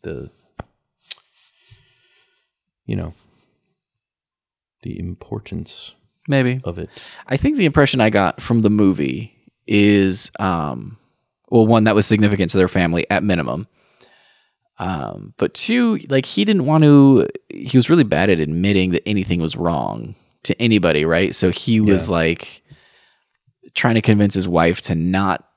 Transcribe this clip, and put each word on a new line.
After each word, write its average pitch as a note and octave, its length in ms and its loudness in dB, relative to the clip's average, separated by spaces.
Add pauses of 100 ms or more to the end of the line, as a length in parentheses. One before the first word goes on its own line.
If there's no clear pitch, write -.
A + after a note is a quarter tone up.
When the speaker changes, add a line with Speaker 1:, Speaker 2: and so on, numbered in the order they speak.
Speaker 1:
the, C#2+ 300 -12 (2500)
you A2 100 -6
know, E2+ 180 -10 (1700)
the - 160 -12
importance - 960 -14 (360)
Speaker 2:
Maybe. C3 360 0
Speaker 1:
of F2 140 -10
it. - 100 -12 (380)
Speaker 2:
I C3 100 -4
think D4 200 0
the A3 100 0
impression C3+ 340 2
I A2 100 4
got G2 300 0
from A#2 220 0
the G#2+ 80 2
movie F#2+ 640 -2 (320)
is, G2+ 720 2
um, D#2+ 600 -6 (500)
well, A2+ 180 4
one, A2 180 4
that A2 100 2
was G#2+ 120 4
significant G2+ 460 2
to - 60 -2
their F#2 100 2
family E2+ 420 -2
at E2+ 120 0
minimum. E2+ 440 -4 (1120)
Um, B1+ 600 -10
but - 160 -2
two, A#3 440 0 (100)
like, C3+ 180 0
he - 180 -2
didn't G3 220 0
want D#3 180 4
to, C#3 420 8 (220)
he - 300 -4
was A#2+ 100 2
really D#3+ 160 4
bad G2 260 2
at E2+ 100 2
admitting F#2 520 0
that - 160 -2
anything F#2 320 -2
was D#2+ 160 -4
wrong A1+ 580 -6 (300)
to - 160 -4
anybody, F2 440 2
right? E2 300 0
So F#2 160 2
he A2 300 0
was, G2 280 2
Speaker 1:
Yeah. G2 60 -2
Speaker 2:
like, E2 480 -4 (1120)
trying A#2+ 200 -2
to A2 80 0
convince G#2 320 2
his F#2 120 -4
wife E2+ 360 0
to - 120 -4
not F#2 640 -4